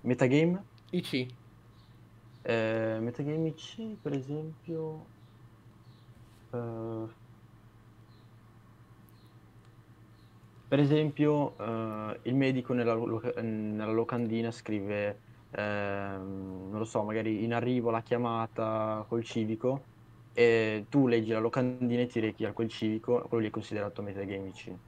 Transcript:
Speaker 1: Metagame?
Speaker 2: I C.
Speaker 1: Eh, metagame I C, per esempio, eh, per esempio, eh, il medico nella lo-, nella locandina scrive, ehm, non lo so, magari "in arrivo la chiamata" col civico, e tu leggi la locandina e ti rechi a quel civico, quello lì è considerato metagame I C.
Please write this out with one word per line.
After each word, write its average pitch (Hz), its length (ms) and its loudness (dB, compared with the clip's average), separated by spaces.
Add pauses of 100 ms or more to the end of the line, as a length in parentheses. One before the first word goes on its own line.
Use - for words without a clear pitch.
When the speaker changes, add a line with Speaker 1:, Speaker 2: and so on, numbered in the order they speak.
Speaker 1:
Metagame? 139 600 4 (300)
Speaker 2:
I 180 80 0
C. 127 260 -2 (1160)
Speaker 1:
Eh, 113 580 0
metagame 151 480 -2
I 156 60 -6
C, 220 440 -12
per 147 140 -4
esempio, 156 960 -8 (1400)
eh, 113 540 -6 (3500)
per 139 120 4
esempio, 147 760 4
eh, 107 680 -4
il 123 120 0
medico 131 380 2
nella 117 200 4
lo-, 113 280 -2 (200)
nella 107 500 -2
locandina 113 600 0
scrive, 104 720 -4 (280)
ehm, 98 1200 -4
non 107 100 -4
lo 113 60 0
so, 113 180 0
magari 110 400 0
"in 117 100 0
arrivo 120 360 2
la 117 120 2
chiamata" 113 1080 0
col 117 160 -2
civico, 113 640 -2 (420)
e 113 580 6
tu 139 180 6
leggi 113 240 4
la 110 80 2
locandina 123 640 2
e 123 60 2
ti 120 140 -2
rechi 110 240 -2
a 104 80 -6
quel 113 160 0
civico, 110 580 0
quello 113 160 2
lì 107 60 0
è - 20 -6
considerato 104 500 -6
metagame 98 480 -6
I - 40 -12
C. - 240 -14 (100)